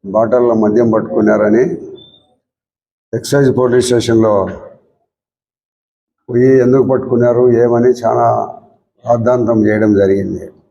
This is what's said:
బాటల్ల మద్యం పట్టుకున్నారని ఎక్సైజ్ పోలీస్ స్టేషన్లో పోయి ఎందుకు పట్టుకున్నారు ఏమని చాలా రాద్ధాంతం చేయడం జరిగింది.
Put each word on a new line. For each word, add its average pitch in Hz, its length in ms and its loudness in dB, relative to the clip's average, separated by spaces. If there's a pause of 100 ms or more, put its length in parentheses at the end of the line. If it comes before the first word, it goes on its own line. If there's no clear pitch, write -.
బాటల్ల 113 480 0
మద్యం 110 380 0
పట్టుకున్నారని 107 720 0 (1500)
ఎక్సైజ్ 127 440 0
పోలీస్ 123 280 2
స్టేషన్లో 110 640 0 (1800)
పోయి 127 320 2
ఎందుకు 123 220 2
పట్టుకున్నారు 123 680 0
ఏమని 120 400 2
చాలా 117 680 -2 (520)
రాద్ధాంతం 117 600 0
చేయడం 107 260 0
జరిగింది. 98 520 -2 (260)